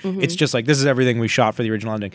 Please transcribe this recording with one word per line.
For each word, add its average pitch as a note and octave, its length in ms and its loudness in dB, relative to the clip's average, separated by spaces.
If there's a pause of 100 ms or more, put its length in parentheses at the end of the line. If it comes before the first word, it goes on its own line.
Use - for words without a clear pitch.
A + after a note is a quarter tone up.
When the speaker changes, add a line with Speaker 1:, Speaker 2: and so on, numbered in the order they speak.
Speaker 1:
Mm-hmm. F#3+ 180 -2
Speaker 2:
It's E3+ 140 -2
just D3+ 180 0
like, A#2 120 0
"This C#3+ 120 4
is C3+ 80 2
everything B2+ 320 2
we A#2 100 0
shot A2 280 2
for B2 80 -4
the A2 60 -2
original A2 220 -4
ending." G#2 220 -6